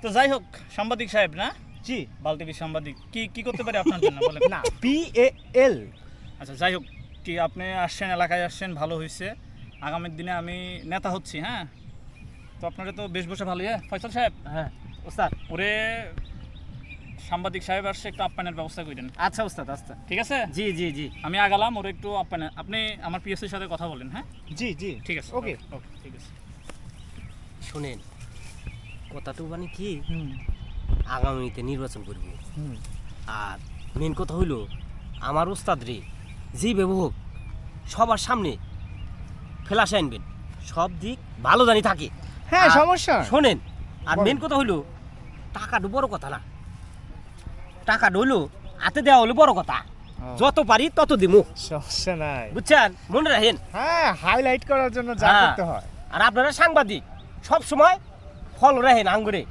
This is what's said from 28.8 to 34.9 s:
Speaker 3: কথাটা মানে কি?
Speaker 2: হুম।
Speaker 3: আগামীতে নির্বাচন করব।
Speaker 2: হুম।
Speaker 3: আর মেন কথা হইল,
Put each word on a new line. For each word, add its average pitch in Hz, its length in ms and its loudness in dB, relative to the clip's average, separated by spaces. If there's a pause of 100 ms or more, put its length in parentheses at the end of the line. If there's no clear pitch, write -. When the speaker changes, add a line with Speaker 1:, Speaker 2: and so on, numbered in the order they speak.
Speaker 3:
কথাটা 143 280 -12 (100)
মানে 175 140 -10 (100)
কি? 202 140 -8 (180)
Speaker 2:
হুম। 160 220 -6 (840)
Speaker 3:
আগামীতে 127 460 -2
নির্বাচন 131 460 -6
করব। 95 160 -10 (320)
Speaker 2:
হুম। 147 180 -8 (520)
Speaker 3:
আর 104 300 -6 (420)
মেন 156 220 -2
কথা 160 140 -4
হইল, 170 200 2 (680)